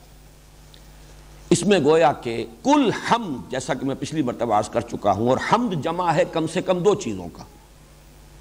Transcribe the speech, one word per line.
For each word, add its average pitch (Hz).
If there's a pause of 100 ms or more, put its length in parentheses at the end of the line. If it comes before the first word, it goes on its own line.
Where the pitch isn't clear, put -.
(1500)
اس 175
میں 196
گویا 151
کہ 117 (180)
کل 269
حمد، 156
جیسا 131
کہ 127
میں 135
پچھلی 143
مرتبہ 117
عرض 107
کر 117
چکا -
ہوں، 107
اور 131 (160)
حمد 202
جمع 170
ہے 160
کم 160
سے 170
کم 180
دو 196
چیزوں 95
کا، - (960)